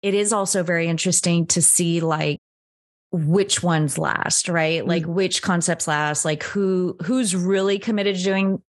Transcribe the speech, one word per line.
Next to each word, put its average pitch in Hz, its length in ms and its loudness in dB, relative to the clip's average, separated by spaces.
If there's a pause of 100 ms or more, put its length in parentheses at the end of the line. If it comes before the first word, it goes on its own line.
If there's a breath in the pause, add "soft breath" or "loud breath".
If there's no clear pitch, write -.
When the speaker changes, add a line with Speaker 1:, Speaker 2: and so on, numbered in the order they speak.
Speaker 1:
it 202 140 0
is 208 180 2
also 196 300 0
very 170 240 0
interesting 170 640 2
to - 120 2
see, 170 400 2
like, 156 380 0 (720)
which 180 540 0
ones 156 340 0
last, - 500 -2
right? 165 380 0
Like, 170 160 0
Speaker 2:
Mm-hmm. 165 120 -4
Speaker 1:
which 185 280 -2
concepts 170 460 0
last, 151 360 -2
like, 156 200 -2
who, 185 580 0
who's 220 320 0
really 190 460 0
committed 202 340 0
to 185 80 -4
doing 196 400 0 (120)